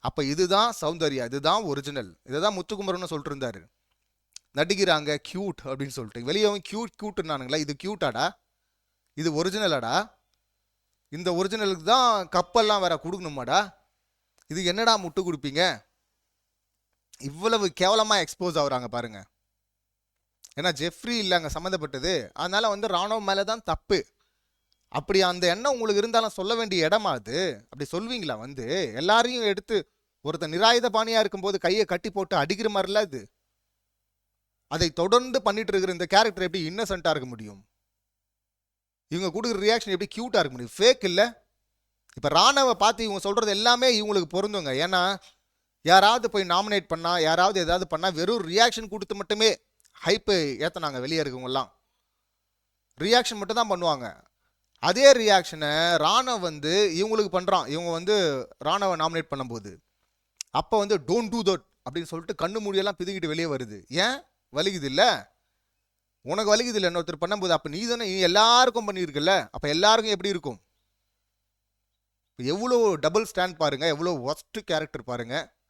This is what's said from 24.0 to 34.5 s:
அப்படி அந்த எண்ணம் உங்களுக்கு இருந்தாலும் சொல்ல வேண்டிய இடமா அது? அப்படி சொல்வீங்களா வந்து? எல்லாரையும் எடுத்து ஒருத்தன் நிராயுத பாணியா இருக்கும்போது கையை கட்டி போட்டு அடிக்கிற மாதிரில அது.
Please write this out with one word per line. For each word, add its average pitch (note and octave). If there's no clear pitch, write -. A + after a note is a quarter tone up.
அப்படி F#3+
அந்த F3+
எண்ணம் A3
உங்களுக்கு A3
இருந்தாலும் A3+
சொல்ல F#3+
வேண்டிய F#3
இடமா G#3+
அது? B2+
அப்படி C#3
சொல்வீங்களா F#3
வந்து? C3
எல்லாரையும் A#3
எடுத்து G3+
ஒருத்தன் D#3
நிராயுத A#3
பாணியா A3
இருக்கும்போது G3
கையை F#3+
கட்டி F#3
போட்டு F#3+
அடிக்கிற G3+
மாதிரில F#3+
அது. C#3+